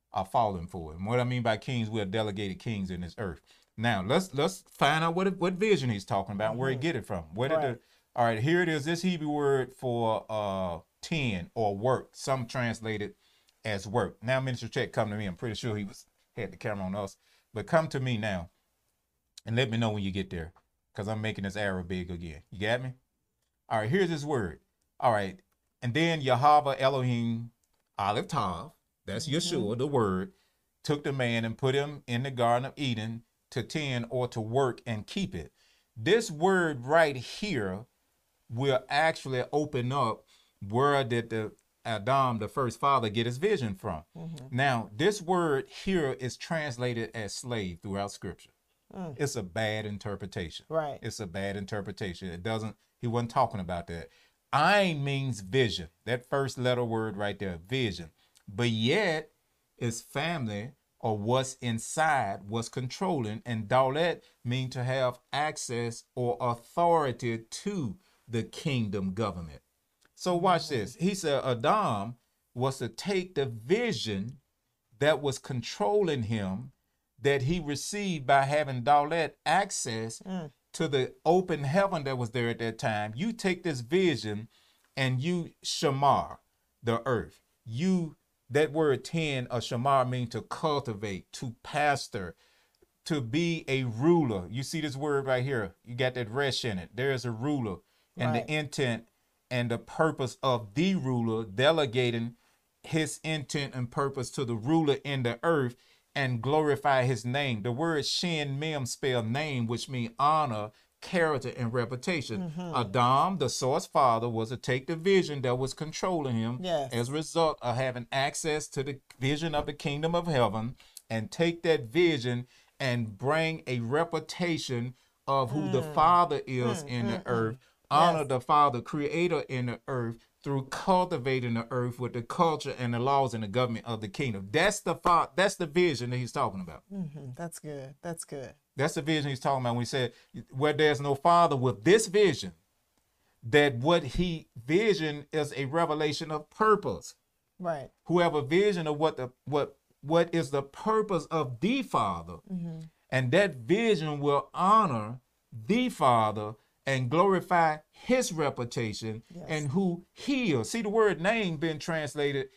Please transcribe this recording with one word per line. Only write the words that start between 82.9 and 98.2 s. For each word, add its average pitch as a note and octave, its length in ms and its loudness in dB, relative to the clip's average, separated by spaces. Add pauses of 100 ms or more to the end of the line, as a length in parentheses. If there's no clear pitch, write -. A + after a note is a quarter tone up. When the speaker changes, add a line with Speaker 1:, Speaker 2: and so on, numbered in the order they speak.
Speaker 1:
You G3+ 180 -4
take F#3 300 -2
this C#3+ 180 -2
vision A2+ 680 0 (480)
and B2+ 240 2
you E3+ 320 -2 (120)
shamar C3+ 760 2 (440)
the A#2 240 0
earth. G#2 340 -2 (240)
You, D#3+ 520 -2 (340)
that C#3+ 220 4
word D3+ 320 2
ten, C#3+ 460 -2
or B2 100 -2
shamar, B2+ 480 2
means B2 220 -4
to A2 120 -6
cultivate, A2 920 -4
to B2 280 -8
pastor, C#3+ 720 -2 (720)
to D3+ 160 -2
be D#3+ 480 0
a C3+ 160 0
ruler. A#2+ 680 2
You B2+ 140 -6
see D#3+ 160 -6
this C#3+ 160 -4
word C#3 300 0
right B2+ 180 2
here. A#2 300 -2 (100)
You A#2+ 100 -12
got B2+ 200 0
that A#2+ 160 -4
resh C3+ 340 0
in G#2 140 -2
it. F2+ 160 -10
There C3 180 0
is B2 120 -2
a A#2+ 60 -2
ruler. A#2 460 -2 (400)
And B2 160 0